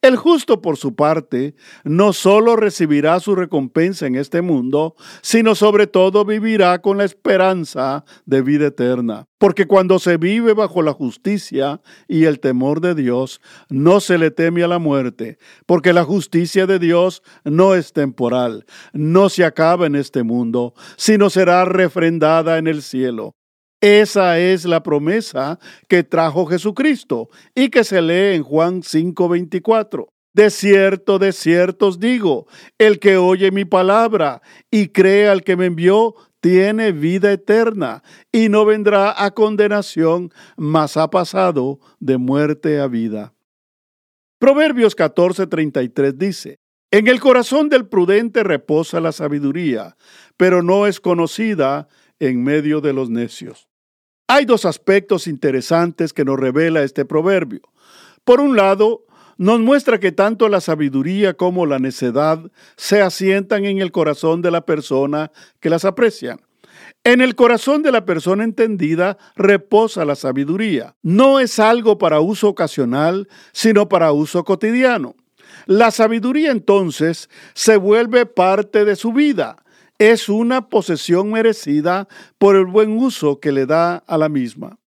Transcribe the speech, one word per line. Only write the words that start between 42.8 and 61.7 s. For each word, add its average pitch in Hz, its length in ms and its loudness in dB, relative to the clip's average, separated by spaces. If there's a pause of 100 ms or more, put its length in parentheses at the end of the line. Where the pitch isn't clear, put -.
a 139 60 -4
vida". 113 460 -8 (1080)
Proverbios 269 560 2
catorce 175 520 0
treinta 151 360 -4
y 123 60 -4
tres 139 300 -2
dice, 185 400 -8 (320)
"En 208 180 2
el 254 100 2
corazón 269 520 2
del 262 180 0
prudente 208 540 0
reposa 160 580 -2
la 160 120 -4
sabiduría, 143 840 -6 (400)
pero 180 260 2
no 190 240 0
es 196 140 -4
conocida 165 880 -4 (300)
en 127 260 -2
medio 151 380 -2
de 143 100 -2
los 131 160 -6
necios". - 600 -10 (640)
Hay 285 120 2
dos 226 200 0
aspectos 196 640 -2
interesantes 160 840 -2
que 147 120 -4
nos 135 140 -2
revela 147 460 -2
este 139 200 -6
proverbio. 156 580 -4 (600)
Por 247 180 4
un 277 160 0
lado, 202 480 2 (340)
nos 208 200 2
muestra 254 400 2
que 180 140 -2
tanto 214 360 0
la 202 120 0
sabiduría 156 760 -2
como 180 320 -2
la 139 140 -2